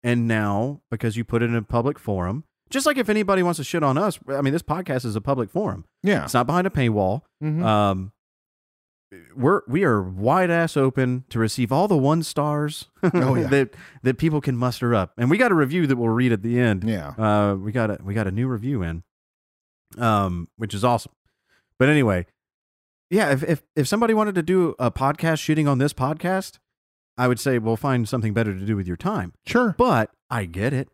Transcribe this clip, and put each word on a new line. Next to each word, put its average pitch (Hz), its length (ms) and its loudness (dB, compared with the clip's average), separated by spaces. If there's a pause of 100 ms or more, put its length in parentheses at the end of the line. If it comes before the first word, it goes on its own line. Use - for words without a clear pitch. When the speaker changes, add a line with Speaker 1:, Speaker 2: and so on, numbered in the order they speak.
Speaker 1:
And 120 240 0
now, 110 540 -2 (100)
because 110 260 -4
you 117 80 -4
put 117 180 0
it 120 80 0
in 117 40 0
a 117 80 0
public 120 360 -2
forum, 98 460 -4 (260)
just 269 160 -2
like 294 100 2
if 220 140 0
anybody 196 320 2
wants 170 160 0
to 143 60 -8
shit 165 180 -2
on 139 160 2
us, 196 200 -2 (100)
I 139 120 -4
mean, 135 140 2
this 165 80 -2
podcast 151 420 -4
is 110 120 -4
a 107 40 -2
public 127 300 -2
forum. 165 340 -6 (180)
Speaker 2:
Yeah. 180 220 2
Speaker 1:
It's - 100 -8
not 120 120 2
behind 175 200 0
a 190 40 0
paywall. 110 520 0 (220)
Speaker 2:
Mm-hmm. 156 200 -2
Speaker 1:
Um, 101 480 2 (1200)
we're, 147 320 2
we 156 160 0
are 113 180 4
wide 117 480 0
ass 165 260 0
open 131 540 0
to 113 80 -4
receive 113 340 0
all 175 160 2
the 190 80 4
one 147 260 2
stars 147 760 -4
<laughs> - 60 -6
Speaker 2:
Oh, 131 320 2
yeah. - 140 0
Speaker 1:
that, 135 260 2 (300)
that 123 140 0
people 151 220 0
can 127 160 -2
muster 120 380 0
up. 95 240 0
And 120 100 2
we 160 80 4
got 247 140 4
a 190 60 4
review 151 320 2
that 131 80 0
we'll 117 140 0
read 120 220 2
at 101 100 -2
the 120 180 0
end. 104 240 2
Speaker 2:
Yeah. 95 240 -4 (100)
Speaker 1:
Uh, 104 380 2
we 101 160 -8
got 113 180 -2
a, 98 120 -6
we 98 120 -6
got 107 140 -2
a - 40 -2
new 117 160 -2
review 120 340 -4
in, 85 200 -6 (960)
um, 98 580 0
which 107 180 -10
is 101 100 -2
awesome. 120 280 0 (680)
But 131 100 4
anyway, 113 380 2 (840)
yeah, 180 220 2
if, 135 100 0
if, 165 200 0 (120)
if 143 140 0
somebody 220 260 2
wanted 208 220 2
to 170 60 0
do 175 360 2
a 123 140 0
podcast 151 480 0
shooting 156 260 0
on 139 120 2
this 143 140 0
podcast, 170 680 -4 (600)
I 127 80 2
would 123 140 0
say, 127 180 0
"Well, 113 180 0
find 123 320 0
something 110 240 -2
better 107 220 -2
to 95 100 -8
do 107 120 -2
with 95 100 -4
your 87 100 -4
time." 175 360 -4 (120)
Speaker 2:
Sure. 233 320 0
Speaker 1:
But 165 340 2 (200)
I 113 140 -4
get 95 280 -4
it. 135 220 -4